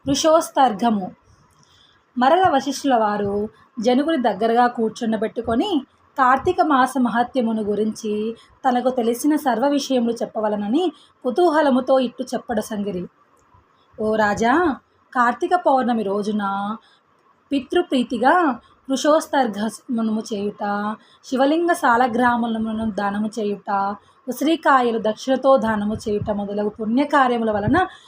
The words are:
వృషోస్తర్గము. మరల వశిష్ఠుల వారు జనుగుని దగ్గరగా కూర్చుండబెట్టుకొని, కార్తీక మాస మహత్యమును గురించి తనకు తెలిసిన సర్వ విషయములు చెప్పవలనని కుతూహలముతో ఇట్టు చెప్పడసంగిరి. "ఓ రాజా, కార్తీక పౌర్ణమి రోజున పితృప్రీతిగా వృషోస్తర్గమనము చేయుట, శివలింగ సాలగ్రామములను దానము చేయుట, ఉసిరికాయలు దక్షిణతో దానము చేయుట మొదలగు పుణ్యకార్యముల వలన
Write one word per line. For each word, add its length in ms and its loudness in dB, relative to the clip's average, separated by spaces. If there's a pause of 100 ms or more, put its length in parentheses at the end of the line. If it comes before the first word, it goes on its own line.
వృషోస్తర్గము. 1040 2 (1040)
మరల 320 4
వశిష్ఠుల 460 0
వారు 540 -2 (300)
జనుగుని 380 2
దగ్గరగా 500 2
కూర్చుండబెట్టుకొని, 1120 -2 (380)
కార్తీక 420 2
మాస 400 2
మహత్యమును 600 0
గురించి 720 -4 (320)
తనకు 220 0
తెలిసిన 460 0
సర్వ 320 0
విషయములు 440 0
చెప్పవలనని 800 -2 (320)
కుతూహలముతో 760 2
ఇట్టు 240 -4
చెప్పడసంగిరి. 840 -6 (960)
"ఓ 140 0
రాజా, 600 2 (400)
కార్తీక 400 0
పౌర్ణమి 480 2
రోజున 720 -2 (760)
పితృప్రీతిగా 1080 0 (300)
వృషోస్తర్గమనము 1300 -2 (100)
చేయుట, 600 -6 (300)
శివలింగ 460 2
సాలగ్రామములను 1200 0
దానము 380 -4 (100)
చేయుట, 560 -4 (340)
ఉసిరికాయలు 720 2
దక్షిణతో 560 2
దానము 380 -2
చేయుట 360 -4
మొదలగు 380 -4
పుణ్యకార్యముల 840 0
వలన 360 0 (200)